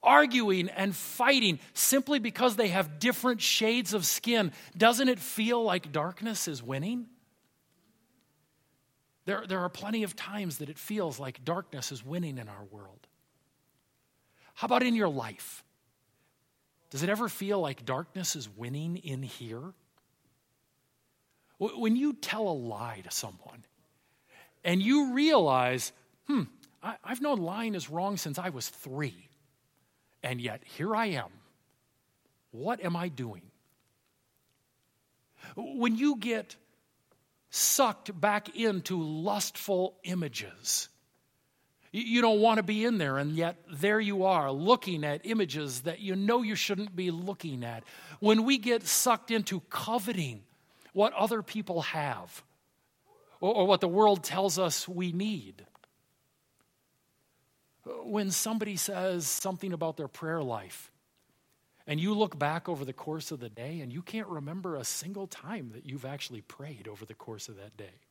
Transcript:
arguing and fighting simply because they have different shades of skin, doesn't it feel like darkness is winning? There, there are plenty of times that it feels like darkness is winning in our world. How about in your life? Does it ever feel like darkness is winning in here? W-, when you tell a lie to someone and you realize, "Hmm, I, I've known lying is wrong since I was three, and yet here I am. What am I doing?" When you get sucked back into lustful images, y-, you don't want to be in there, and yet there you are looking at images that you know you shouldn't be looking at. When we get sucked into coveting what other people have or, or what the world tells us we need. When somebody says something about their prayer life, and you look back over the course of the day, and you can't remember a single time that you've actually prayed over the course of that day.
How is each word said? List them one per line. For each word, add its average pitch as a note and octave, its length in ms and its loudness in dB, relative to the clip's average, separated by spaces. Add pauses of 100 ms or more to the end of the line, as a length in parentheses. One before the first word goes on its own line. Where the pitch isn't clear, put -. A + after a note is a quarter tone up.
arguing A#3+ 640 6
and F#3+ 260 -2
fighting A#3+ 680 4 (120)
simply C#4 460 2
because A#3 380 2
they A3 120 2
have F3 300 0
different A#3+ 420 0
shades A3 540 2
of F#3+ 100 0
skin, A3 480 2 (240)
doesn't A#3 320 6
it B3 100 4
feel A#3 440 0
like F3+ 300 0
darkness F#3 540 -4
is C#3 160 -6
winning? E3+ 440 -4 (2250)
There, G3+ 240 -2
there F#3 120 -2
are F3 100 -2
plenty G#3+ 320 -4
of G3 120 -4
times F#3+ 440 -6
that D3 100 -8
it D3+ 100 -14
feels F3 400 -4
like C3 280 -10
darkness D#3+ 440 -4
is A#2+ 140 -10
winning D3+ 320 -4
in A2 140 -10
our G2+ 200 -16
world. G2+ 360 -20 (1500)
How - 140 -6
about A#3+ 160 6
in B3 120 4
your G#3 140 4
life? - 560 -8 (1300)
Does C3+ 120 -4
it F3 60 0
ever G#3+ 220 0
feel G3 280 -2
like C#3 280 -4
darkness E3 500 -4
is B2 120 -10
winning C#3 500 -6
in C#3 240 -8
here? B2 500 -12 (1900)
W-, A3 220 -2
when A3+ 160 4
you C#4+ 160 2
tell A3 340 -2
a F#3 60 0
lie A#2 500 -6
to F2 80 -14
someone - 540 -10 (1000)
and F3+ 200 4
you C4 320 6
realize, D3 800 6 (360)
"Hmm, C4+ 140 2 (400)
I, G#3+ 200 -6
I've B3 200 -6
known C#4+ 160 2
lying G3+ 360 -4
is D3 140 -6
wrong F3+ 300 -2
since D3 200 -4
I F3+ 120 -4
was C3 180 -8
three, C3 600 -8 (960)
and B2+ 160 -4
yet A#2 220 -6 (160)
here G3 180 -2
I A3+ 120 2
am. B2 240 -4 (1200)
What F#3+ 340 -4
am E3+ 100 0
I F3 140 -2
doing?" A#2+ 340 -8 (2250)
When A#3+ 400 0
you C#4 200 4
get A3 380 -4 (960)
sucked - 720 2
back G#3 360 0
into F#3 440 0
lustful F#3 1040 -2
images, D#3+ 840 -4 (1040)
y-, G#3+ 120 -4
you A#3 160 4
don't A3 200 6
want A3 160 8
to G#3+ 80 2
be G#3+ 200 0
in A#3+ 140 2
there, C#3 180 2
and C#3+ 140 0
yet E3 260 0 (140)
there G3+ 300 2
you G3+ 240 0
are E3 260 4
looking E3+ 540 2
at D3 200 -2
images D3+ 580 -2
that E3 180 -6
you F#3+ 160 -2
know A3 260 2
you G#3+ 140 -2
shouldn't G3 400 -4
be F3+ 160 -2
looking E3 500 -6
at. A#2 220 -10 (340)
When A3 260 6
we C4+ 140 6
get A#3 300 0
sucked - 420 4
into G3 300 0 (100)
coveting F#3 720 -2 (520)
what G#3 180 4
other G#3+ 300 0
people F3+ 400 -4
have C3+ 600 -4 (960)
or, G3 140 2
or G3 140 6
what G3 120 6
the F#3+ 80 2
world G3 360 6
tells F3 340 0
us F3 300 0
we F3+ 240 -4
need. F3+ 520 -6 (2250)
When G#3+ 480 -4
somebody G#3+ 440 -2
says F3+ 520 -2
something F#3 440 -4
about D#3+ 240 -2
their D3 120 -6
prayer D#3+ 340 -4
life, G#2+ 480 -8 (960)
and D3+ 140 -2
you G3 140 0
look G#3 240 0
back D3+ 280 0
over C#3+ 200 -6
the B2+ 80 -8
course D#3 360 -8
of D3 100 -8
the A#2+ 100 -10
day, B2+ 300 -10
and B2+ 120 -10
you D3+ 80 -8
can't G#3+ 280 -8
remember E3 480 -6
a B2+ 80 -6
single G3 420 -8
time D3+ 480 -10
that B2+ 100 -18
you've C3 220 -10
actually C3+ 340 -10
prayed B2+ 480 -16
over G#2 160 -14
the G#2+ 80 -18
course G#2+ 380 -14
of G#2+ 60 -18
that G2 200 -20
day. G2 240 -18 (100)